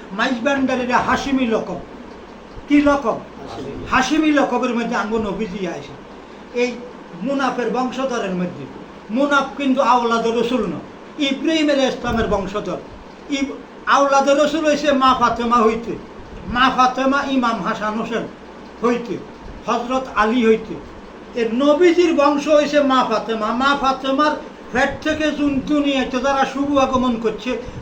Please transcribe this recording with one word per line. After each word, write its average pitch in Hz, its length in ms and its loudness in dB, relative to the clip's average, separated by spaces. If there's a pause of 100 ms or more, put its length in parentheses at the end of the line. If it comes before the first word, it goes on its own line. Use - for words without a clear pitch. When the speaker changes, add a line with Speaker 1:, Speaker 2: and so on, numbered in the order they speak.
(120)
Speaker 1:
মাইজবান্ডারিরা 247 840 0
হাশেমি 262 480 0
লকব। 202 340 -2 (880)
কি 294 120 6
লকব? 277 280 4
Speaker 2:
হাশেমি। - 840 -8
Speaker 1:
হাশেমি 302 420 2
লকবের 247 420 2
মধ্যে 233 220 -2
আনবো 208 220 -2
নবীজি 196 500 -4
আইছে 147 240 -10 (680)
এই 247 120 0 (500)
মুনাফের 254 480 -2
বংশধরের 240 640 -2
মধ্যে। 175 320 -4 (440)
মুনাফ 277 460 0
কিন্তু 269 260 2
আওলাদ 233 440 4
রসুল 226 400 0
ন, 165 60 -4 (460)
ইব্রাহিম 302 520 2
আলাইহিস 262 240 2
সালামের 226 320 -2
বংশধর। 190 500 -2 (540)
ইব-, 269 240 -2 (320)
আওলাদ 277 440 4
রসুল 302 360 2
হইছে 294 260 2
মা 262 260 6
ফাতেমা 240 380 2
হইতে, 220 360 2 (560)
মা 247 280 2
ফাতেমা 262 540 2
ইমাম 233 320 2
হাসান 208 320 -2
হোসেন 214 280 -4 (640)
হইতে, 226 340 0 (480)
হযরত 247 400 -2 (100)
আলী 220 300 4
হইতে। 220 280 4 (640)
এ 220 120 2
নবীজির 311 600 6
বংশ 285 340 4
হইছে 294 320 4
মা 262 240 4
ফাতেমা। 214 420 -2
মা 262 340 2
ফাতেমার 269 500 2 (420)
পেট 254 300 0
থেকে 311 280 0
জুন 277 360 0
দুনিয়াতে 269 520 0
যারা 277 260 2
শুভ 277 340 0
আগমন 254 440 2
করছে, 226 400 -4 (200)